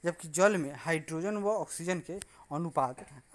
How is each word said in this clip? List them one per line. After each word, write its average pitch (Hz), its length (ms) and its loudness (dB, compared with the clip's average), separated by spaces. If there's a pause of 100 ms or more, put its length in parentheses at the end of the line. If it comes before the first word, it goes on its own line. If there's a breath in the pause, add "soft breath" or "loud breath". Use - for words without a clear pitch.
जबकि 170 260 -4
जल 185 280 6
में 143 180 -2
हाइड्रोजन 160 600 -2
व 202 120 0
ऑक्सीजन 175 520 -2
के 185 180 -10 (320 loud breath)
अनुपात 143 540 0 (300)